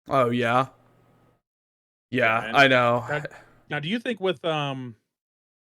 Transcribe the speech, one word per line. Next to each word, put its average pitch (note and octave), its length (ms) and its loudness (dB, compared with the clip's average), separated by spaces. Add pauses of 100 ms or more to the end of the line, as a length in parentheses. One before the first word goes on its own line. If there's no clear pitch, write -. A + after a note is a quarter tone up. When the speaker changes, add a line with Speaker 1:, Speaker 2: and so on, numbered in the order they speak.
Speaker 1:
Oh, B2+ 220 0
yeah? A#2+ 360 0 (1500)
Yeah, A2+ 300 2
Speaker 2:
Yeah, A2 60 -8
and A#2 80 -2
Speaker 1:
I C#3 120 8
know. A#2+ 400 2
Speaker 2:
now, D3 140 -6 (480)
now, D3 100 -4
do D3 80 -10
you A3+ 100 -2
think A#3 220 -6
with, F#3 240 -4
um, C#3 500 -4 (680)